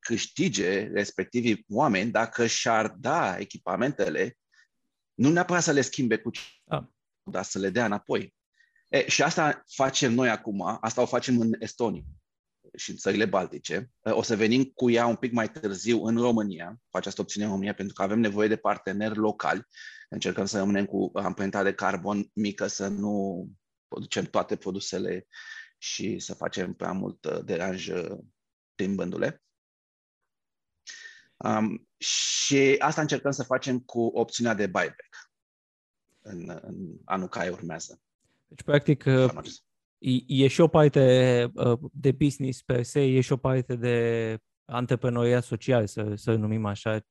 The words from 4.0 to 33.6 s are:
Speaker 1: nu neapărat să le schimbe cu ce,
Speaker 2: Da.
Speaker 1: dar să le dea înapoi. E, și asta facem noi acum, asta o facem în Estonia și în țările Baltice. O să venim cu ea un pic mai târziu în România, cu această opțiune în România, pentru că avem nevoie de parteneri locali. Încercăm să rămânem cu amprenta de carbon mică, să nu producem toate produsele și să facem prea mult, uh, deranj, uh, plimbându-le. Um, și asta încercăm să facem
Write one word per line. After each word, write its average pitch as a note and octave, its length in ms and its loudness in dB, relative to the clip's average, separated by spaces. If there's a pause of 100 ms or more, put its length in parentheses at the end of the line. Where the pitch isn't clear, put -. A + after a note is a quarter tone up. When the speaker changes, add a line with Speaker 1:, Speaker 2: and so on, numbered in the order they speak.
Speaker 1:
nu C3 160 4
neapărat F3 320 2
să E3 100 2
le C#3 80 4
schimbe A#2+ 380 0
cu A#2 120 -6
ce, - 100 -12 (240)
Speaker 2:
Da. - 260 -6 (320)
Speaker 1:
dar F#2+ 220 -6
să - 140 -8
le G2 120 0
dea A#2 140 0
înapoi. G#2 500 -4 (540)
E, - 200 2
și - 140 2
asta D#3 440 2
facem C3 460 0
noi B2+ 160 4
acum, G#2 520 -4
asta A2+ 220 -2
o A#2 40 4
facem A#2+ 340 0
în A2+ 180 2
Estonia A2+ 440 -4 (760)
și - 140 -10
în - 60 -10
țările G2+ 300 0
Baltice. F2+ 640 -4 (120)
O A2 200 0
să A2+ 140 0
venim A2+ 280 4
cu B2+ 260 0
ea A#2 160 4
un A#2 100 0
pic A#2+ 160 -4
mai A2+ 180 0
târziu G2 540 -2
în A#2 120 0
România, G#2+ 600 0 (120)
cu - 80 -8
această F#2+ 240 -6
opțiune G#2 260 -4
în G#2+ 60 -2
România, G2 220 -4
pentru G2 200 -8
că - 80 -4
avem G2+ 180 0
nevoie G#2 280 2
de G#2+ 80 2
parteneri G#2 600 -2
locali. G#2+ 460 -2 (460)
Încercăm - 360 -4
să G2 140 -4
rămânem G2+ 260 2
cu G2 300 -2
amprenta G2 480 -2
de G2 120 2
carbon G2+ 600 -2
mică, G#2 320 -2
să G2+ 220 -4
nu G2 580 -4 (420)
producem - 360 -6
toate G2 320 -2
produsele F#2+ 680 -6 (520)
și - 400 -6
să - 160 -10
facem F2+ 380 -4
prea F2 200 -6
mult, F#2+ 320 -8
uh, - 200 -4
deranj, F#2 440 -4
uh, F2+ 300 -6 (560)
plimbându-le. F2+ 680 -4 (2000)
Um, A2 540 -2
și - 840 2
asta D#3 220 0
încercăm D3 300 -2
să C3+ 120 -4
facem B2+ 360 -2